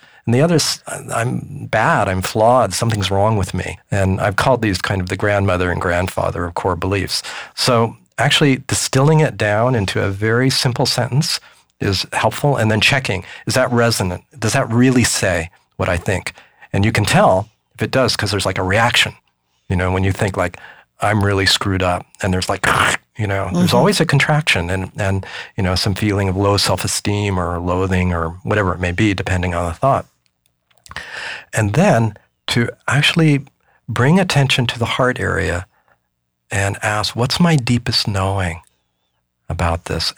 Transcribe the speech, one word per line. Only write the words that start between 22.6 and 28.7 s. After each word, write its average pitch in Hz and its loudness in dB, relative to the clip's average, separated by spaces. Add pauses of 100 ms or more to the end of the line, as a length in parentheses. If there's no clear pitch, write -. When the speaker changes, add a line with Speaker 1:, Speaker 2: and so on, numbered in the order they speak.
Speaker 1:
<laughs> - -10
you 104 -2
know, 98 -4
there's 175 2
Speaker 2:
Mm-hmm. 120 2
Speaker 1:
always 185 2
a 165 2
contraction 143 0
and, 95 -4
and, 98 -2 (320)
you 107 -2
know, 92 0
some 95 -2
feeling 101 0
of 90 -2
low 101 2
self-esteem 101 -2
or 87 -2
loathing 90 0
or 85 -4
whatever 104 0